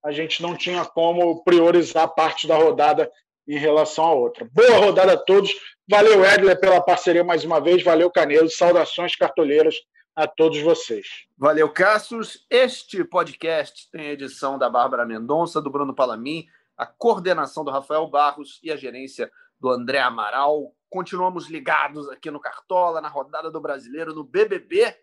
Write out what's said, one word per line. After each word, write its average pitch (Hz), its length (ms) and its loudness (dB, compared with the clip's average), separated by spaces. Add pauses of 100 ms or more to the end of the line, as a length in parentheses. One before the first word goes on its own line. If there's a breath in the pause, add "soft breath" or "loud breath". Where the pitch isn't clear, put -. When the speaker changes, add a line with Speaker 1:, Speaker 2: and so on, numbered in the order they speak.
Speaker 1:
A 151 80 -8
gente 156 300 -6
não 170 160 -8
tinha 180 300 -6
como 170 580 -2
priorizar 170 680 4
parte 156 340 -2
da 160 80 2
rodada 151 540 2 (360 soft breath)
em 147 120 -8
relação 151 480 0
à 165 80 4
outra. 120 360 -4
Boa 220 280 6
rodada 190 340 4
a 160 60 2
todos. 190 340 2 (340 loud breath)
Valeu, 208 380 6
Edler, 196 340 4
pela 185 220 4
parceria 175 420 2
mais 170 220 -2
uma 165 160 0
vez. 175 220 2
Valeu, 170 280 4
Canedo. 160 380 2
Saudações 175 680 0
cartoleiras 151 640 0 (400)
a 156 100 -2
todos 156 340 0
vocês. 147 460 -2 (320)
Speaker 2:
Valeu, 151 340 2
Cassius. 214 800 -4
Este 247 540 -2
podcast 160 840 -6
tem 156 180 -14
a 147 40 -10
edição 139 460 -10
da 127 100 0
Bárbara 123 380 -2
Mendonça, 143 560 -4
do 143 80 -8
Bruno 139 240 -6
Palamin, 131 500 -6 (320)
a 117 80 -10
coordenação 170 800 -4
do 143 60 -6
Rafael 147 360 -4
Barros 143 560 -4
e 160 100 -14
a 147 40 -8
gerência 127 540 -14 (280 soft breath)
do 127 120 -4
André 123 300 -4
Amaral. 123 760 -4 (160)
Continuamos 180 580 -8
ligados 147 640 -6
aqui 135 200 -16
no 147 100 -16
Cartola, 175 600 -4
na 151 80 -14
rodada 147 420 -12
do 165 100 -12
Brasileiro, 147 520 -12
no 156 120 -14
B 170 200 -2
B 190 140 -6
B. 202 440 -4